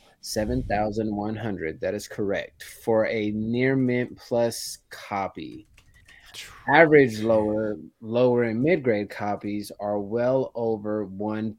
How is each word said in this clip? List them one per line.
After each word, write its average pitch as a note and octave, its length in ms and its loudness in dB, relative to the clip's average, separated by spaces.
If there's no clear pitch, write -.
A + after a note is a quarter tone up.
seven A#2 420 -4
thousand G#2+ 520 -2
one G#2 200 -4
hundred, F#2+ 460 -6
that F#2 120 -2
is G2+ 140 -8
correct, G2 560 -6
for A2 440 0
a G#2+ 240 -2
near A#2 440 0
mint B2 420 0
plus - 600 -4
copy. - 800 -10
Average D3 460 8
lower, G#2+ 580 2
lower A#2+ 440 2
and A2+ 180 -2
mid D#3 220 2
grade G#2 260 0
copies G#2 680 -6
are G#2 200 -4
well A#2+ 560 -2
over G#2+ 500 -4
one G#2+ 540 -6